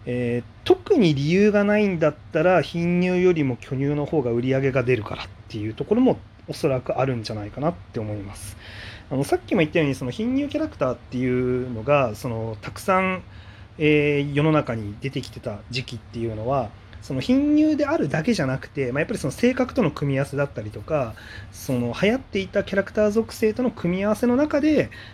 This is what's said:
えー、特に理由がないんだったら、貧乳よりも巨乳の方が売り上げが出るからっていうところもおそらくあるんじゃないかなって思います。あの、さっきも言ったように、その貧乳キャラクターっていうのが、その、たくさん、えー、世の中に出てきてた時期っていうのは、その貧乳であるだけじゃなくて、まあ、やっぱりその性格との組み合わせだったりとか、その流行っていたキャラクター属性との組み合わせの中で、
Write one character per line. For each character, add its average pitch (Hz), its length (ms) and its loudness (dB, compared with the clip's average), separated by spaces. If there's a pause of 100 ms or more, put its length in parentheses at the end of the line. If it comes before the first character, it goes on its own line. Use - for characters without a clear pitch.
え 123 380 -2
ー、 - 0 - (200)
特 370 320 4
に 170 180 6
理 143 160 0
由 202 200 6
が 202 140 4
な 208 140 4
い 208 80 4
ん 180 120 0
だ 156 100 4
っ 147 60 -2 (180)
た 156 100 2
ら、 175 200 6
貧 175 380 0
乳 180 220 2
よ 180 100 6
り 156 120 2
も 123 120 0
巨 - 200 -8
乳 143 180 0
の 147 120 -2
方 147 160 2
が 120 100 0
売 120 100 2
り 131 120 2
上 135 60 2
げ 135 120 2
が 131 100 2
出 123 140 2
る 107 80 -2
か - 100 -10
ら - 100 -10
っ - 20 -14 (220)
て 113 100 -10
い 104 100 -6
う 110 60 -8
と 143 100 -6
こ 208 100 2
ろ 240 60 6
も 254 180 6 (300)
お 156 40 -6
そ - 160 -2
ら 131 120 0
く - 180 -4
あ 131 80 2
る 127 100 0
ん 110 60 -6
じ 110 100 -8
ゃ 107 40 -6
な 104 100 -8
い 104 40 -12
か 127 100 -10
な 156 100 0
っ 180 40 -2 (180)
て 120 80 -6
思 107 140 -4
い - 40 -6
ま 101 160 -10
す。 - 220 -14 (540)
あ 135 60 -4
の、 139 80 0
さ 370 120 0
っ 359 40 0
き - 140 -4
も 196 60 4
言 156 80 4
っ - 20 -16
た 175 100 0
よ 151 40 4
う 143 40 2
に、 131 60 0
そ 131 100 -8
の 123 60 -4
貧 240 260 -2
乳 285 120 0
キ 294 80 -4
ャ 302 40 -2
ラ 311 80 -2
ク - 100 -14
タ 127 140 0
ー - 20 -4
っ - 20 -12
て - 220 -10
い 127 100 0
う 127 440 0
の 110 100 -8
が、 135 320 2
そ 131 140 -8
の、 113 340 -6
た - 80 -12
く - 100 -12
さ 185 200 2
ん、 185 220 -2 (540)
え 147 500 2
ー、 143 80 -6
世 147 80 2
の 160 100 4
中 135 220 2
に 104 260 -8
出 135 100 -6
て 135 100 -6
き - 80 -8
て - 120 -16
た 104 180 -8 (120)
時 123 140 -6
期 120 120 -12
っ - 20 -10
て - 200 -14
い 113 100 -4
う 110 60 -6
の 110 140 -6
は、 131 220 0 (320)
そ - 100 -10
の 131 80 -4
貧 285 360 4
乳 311 200 4
で 285 80 0
あ 285 100 0
る 247 140 0
だ 156 140 0
け 240 100 2
じ 196 80 0
ゃ 135 60 0
な 131 100 0
く - 100 -8
て、 127 260 -4
ま 139 60 -2
あ、 - 20 2
や 170 40 2
っ 175 40 -8
ぱ 247 40 -4
り 196 60 -4
そ - 80 -4
の 170 40 -2
性 240 220 2
格 254 220 -2
と 247 80 2
の 160 80 2
組 139 240 -2
み 135 40 0
合 139 40 2
わ 135 40 -4
せ 135 120 -6
だ 143 60 0
っ 139 40 -4
た 113 140 -10
り 107 80 -10
と 107 100 -12
か、 123 340 -2 (380)
そ - 220 -4
の 120 260 0
流 196 80 4
行 226 80 4
っ - 20 0
て - 200 -6
い 190 100 -4
た 196 160 0
キ - 80 -14
ャ 196 40 -2
ラ 196 80 2
ク - 100 -12
タ 214 140 4
ー - 20 0
属 214 240 0
性 214 180 2
と 247 100 -2
の 247 80 0
組 180 280 -2
み 196 60 -2
合 214 60 2
わ 208 40 2
せ 240 120 -2
の 240 100 4
中 294 260 2
で、 294 280 4 (240)